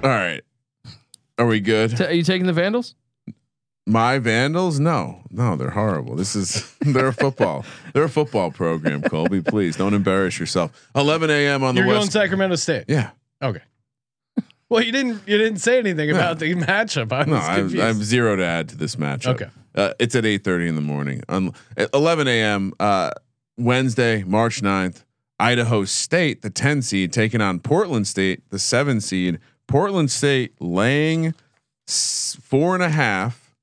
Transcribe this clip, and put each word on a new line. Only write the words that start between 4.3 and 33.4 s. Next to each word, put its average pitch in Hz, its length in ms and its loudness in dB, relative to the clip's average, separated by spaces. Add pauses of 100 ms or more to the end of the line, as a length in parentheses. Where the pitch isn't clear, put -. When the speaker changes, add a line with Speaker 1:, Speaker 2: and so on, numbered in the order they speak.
Speaker 1:
No, 147 420 -2 (100)
no, 113 240 0
they're 64 160 -4
horrible. 80 440 -2
This 98 200 -4
is, 101 420 -6
<laughs> - 40 -8
they're 131 260 2
a 127 60 0
football, 110 520 -2 (280)
they're 143 100 4
a 160 60 0
football 110 420 0
program. 80 500 -2
Colby, 82 400 0
please 90 340 0
don't 98 180 0
embarrass 95 460 2
yourself. 85 560 -4
Eleven 156 340 2
A 143 180 2
M 139 160 0
on 131 120 2
Speaker 3:
You're 190 100 4
Speaker 1:
the 190 60 2
Speaker 3:
going 208 100 4
Speaker 1:
West. 202 120 -2
Speaker 3:
Sacramento 190 420 0
State. 143 320 -2
Speaker 1:
Yeah. 135 240 0 (300)
Speaker 3:
Okay. 120 200 -4 (1080)
Well, 233 140 2
you 233 80 -2
didn't, 240 360 -2
you 208 100 2
didn't 220 220 2
say 247 200 2
anything 165 320 -2
Speaker 1:
No. 175 40 2
Speaker 3:
about 165 240 0
the 160 160 0
matchup. 175 560 -2
I 135 140 0
Speaker 1:
No, 156 100 2
Speaker 3:
was 95 100 0
Speaker 1:
I, 82 80 0
I - 60 2
Speaker 3:
confused. 98 240 0
Speaker 1:
have 113 140 2
zero 107 380 2
to 92 100 0
add 82 240 -2
to - 80 -16
this 78 180 -6
matchup. 73 400 -2
Speaker 3:
Okay. - 120 -8 (280)
Speaker 1:
Uh, 95 240 0
it's 117 160 0
at 113 100 2
eight 104 180 0
thirty 87 240 0
in 80 80 -2
the 76 60 -2
morning. 71 480 -4
Un-, 92 240 -2 (240)
at - 160 0
eleven 151 340 2
A 117 140 2
M, 101 380 0
uh, 95 320 2 (460)
Wednesday, 120 640 2
March 110 380 0
ninth, 95 440 -2 (340)
Idaho 117 460 2
State, 156 580 -2
the 107 80 -6
ten 143 320 0
seed, 95 300 -2
taking 110 280 0
on 95 180 0
Portland 147 480 0
State, 95 420 -2
the 98 100 -8
seven 127 420 0
seed. 92 380 -2 (280)
Portland 175 440 2
State 135 480 0
laying 147 720 0 (540)
s-, - 560 -4
four 160 320 0
and 180 80 0
a 175 60 0
half. 117 720 -2